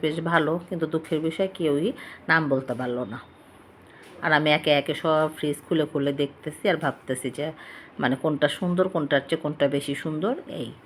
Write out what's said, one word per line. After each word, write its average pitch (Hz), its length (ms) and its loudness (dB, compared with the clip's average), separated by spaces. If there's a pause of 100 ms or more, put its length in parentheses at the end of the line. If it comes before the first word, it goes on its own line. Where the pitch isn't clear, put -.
বেশ 160 180 -2
ভালো, 165 480 2
কিন্তু 165 180 -2
দুঃখের 156 340 -2
বিষয় 160 340 0
কেউই 160 380 0 (360)
নাম 160 200 2
বলতে 135 260 0
পারলো 123 300 -4
না। 113 140 -10 (1040)
আর 160 100 2
আমি 151 180 6
একে 151 200 4
একে 143 240 4
সব 156 420 2
ফ্রিজ 147 200 -2 (120)
খুলে 156 180 2
খুলে 143 260 0
দেখতেছি 143 560 -4
আর 175 80 4
ভাবতেছি 131 540 -4
যে 151 220 -6 (480)
মানে 131 160 2
কোনটা 151 320 2
সুন্দর, 180 400 2
কোনটার 147 320 2
চেয়ে 160 220 -2
কোনটা 143 260 2
বেশি 139 260 -2
সুন্দর। 160 400 -2 (120)
এই, 117 260 -8 (140)